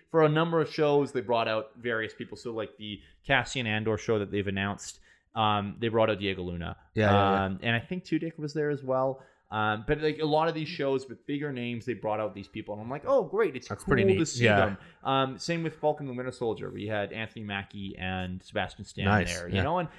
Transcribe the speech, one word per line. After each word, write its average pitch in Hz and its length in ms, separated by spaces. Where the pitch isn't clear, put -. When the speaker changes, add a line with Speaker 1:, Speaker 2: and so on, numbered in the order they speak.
Speaker 1:
for 160 140
a 151 60
number 165 320
of 151 100
shows. 143 400
They 123 100
brought 113 260
out 110 320
various 113 340
people. 110 240
So, 120 160
like, 107 240
the 107 220
Cassian 127 420
Andor 107 300
show 113 220
that 101 120
they've 98 160
announced, 98 520
um, 104 440
they 113 100
brought 110 200
out 101 100
Diego 95 220
Luna. 85 340
Speaker 2:
Yeah, 107 160
yeah, 101 280
yeah. 98 60
Speaker 1:
Um, 95 160
and 117 140
I 117 40
think 185 240
Tudyk 165 360
was 151 140
there 147 180
as 131 120
well. 131 380
Um, 107 340
but, 151 160
like, 151 180
a 156 60
lot 156 220
of 165 80
these 156 140
shows 135 400
with - 180
bigger 147 240
names, 120 340
they 123 80
brought 107 280
out 101 120
these 101 140
people, 107 260
and 104 80
I'm 113 80
like, 143 160
"Oh, 262 180
great, 180 340
it's - 100
Speaker 2:
That's - 160
Speaker 1:
cool - 120
Speaker 2:
pretty 120 100
neat. 135 140
Speaker 1:
to 165 60
see 120 200
Speaker 2:
Yeah. 107 100
Speaker 1:
them." 98 220
Um, 135 340
same 170 240
with 156 140
Falcon 151 320
and 123 80
the - 20
Winter 127 140
Soldier. 107 380
We 101 180
had 104 240
Anthony 110 320
Mackie 98 560
and 92 420
Sebastian 98 440
Stan - 200
Speaker 2:
Nice, 90 320
Speaker 1:
there, 87 120
you 95 60
Speaker 2:
yeah. 95 80
Speaker 1:
know, 170 160
and 165 200